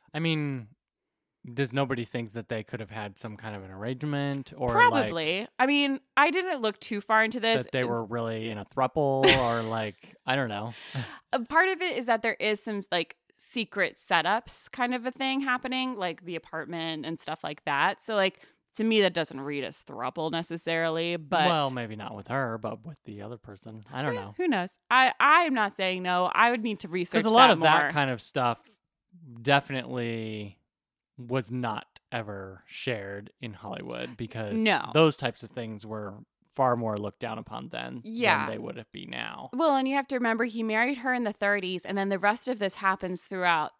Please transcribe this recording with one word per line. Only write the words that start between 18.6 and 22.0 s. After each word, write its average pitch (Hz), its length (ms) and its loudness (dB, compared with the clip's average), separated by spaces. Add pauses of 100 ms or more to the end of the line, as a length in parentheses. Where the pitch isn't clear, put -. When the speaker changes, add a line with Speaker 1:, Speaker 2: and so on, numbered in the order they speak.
Speaker 2:
to 214 100 0
me, 220 160 6
that 185 140 6
doesn't 160 260 -2
read 139 240 -4
as - 140 -8
thruple 131 520 -4
necessarily, 165 840 -2
but 156 300 2
Speaker 1:
Well, 151 240 4
maybe 117 260 -6
not 110 180 -8